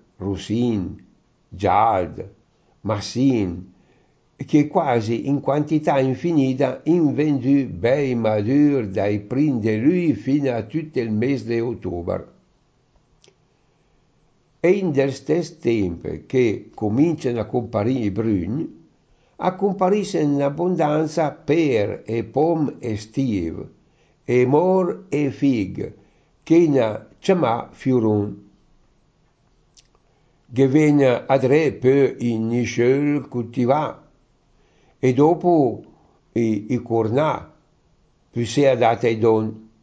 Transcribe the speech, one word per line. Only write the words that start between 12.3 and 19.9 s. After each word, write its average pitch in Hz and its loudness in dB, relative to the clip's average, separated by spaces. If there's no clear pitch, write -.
E 170 2
in 190 2
del 135 0
stesso - -4
tempo 92 -2
che 120 0
cominciano 123 0
a 104 -4
comparire 113 -2
i 98 -2
bruni, 107 -4
a 185 -2
comparire 190 0